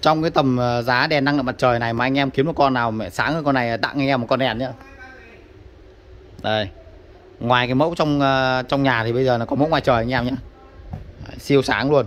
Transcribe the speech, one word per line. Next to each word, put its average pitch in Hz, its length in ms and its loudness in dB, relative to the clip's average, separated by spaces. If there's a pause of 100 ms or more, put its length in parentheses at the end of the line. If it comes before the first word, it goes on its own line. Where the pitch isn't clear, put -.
Trong 156 180 2
cái 165 100 0
tầm, 135 260 2
ờ, 120 240 0
giá 123 260 2
đèn 147 180 0
năng 143 100 2
lượng 135 100 0
mặt 123 120 -4
trời 123 220 2
này 117 140 -2
mà 120 120 0
anh 135 120 0
em 139 140 0
kiếm 143 140 0
được 165 100 -2
con 139 180 4
nào 117 180 0
mẹ 110 180 -6
sáng 123 240 -2
hơn 160 100 -4
con 143 120 2
này, 117 220 0
tặng 139 220 -2
anh 135 80 0
em 135 140 0
một 113 80 -6
con 131 100 2
đèn 123 180 0
nhá. 127 140 -6 (1700)
Đây. 107 260 -2 (720)
Ngoài 123 280 2
cái 127 80 -2
mẫu 160 200 0
trong, 147 240 0
ờ, 131 480 2
trong 139 160 0
nhà 123 200 2
thì 113 100 -2
bây 131 120 0
giờ 123 120 2
là 113 80 -2
có - 100 -6
mẫu 143 120 2
ngoài 156 140 2
trời 127 140 2
anh 113 140 0
em 123 160 0
nhá. 127 100 -2 (920)
Đấy, - 120 -14
siêu 139 220 2
sáng 123 300 0
luôn. 135 160 4